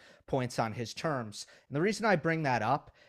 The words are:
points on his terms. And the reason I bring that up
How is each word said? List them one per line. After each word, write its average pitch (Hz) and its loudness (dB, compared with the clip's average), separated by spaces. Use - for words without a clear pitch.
points 127 0
on 113 0
his 113 -8
terms. 123 -4
And 127 -10
the 143 0
reason 208 0
I 208 6
bring 160 0
that 123 4
up 127 0